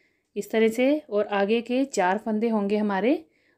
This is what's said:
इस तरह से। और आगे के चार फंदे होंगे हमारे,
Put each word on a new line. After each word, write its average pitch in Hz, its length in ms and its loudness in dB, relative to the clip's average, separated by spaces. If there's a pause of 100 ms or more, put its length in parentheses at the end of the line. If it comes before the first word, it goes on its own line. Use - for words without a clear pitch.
(360)
इस 208 160 -8
तरह 220 180 4
से। 254 300 2
और 208 280 -2
आगे 202 360 0
के 247 240 -2
चार 190 320 0
फंदे 220 300 -2
होंगे 208 280 0
हमारे, 208 460 0 (340)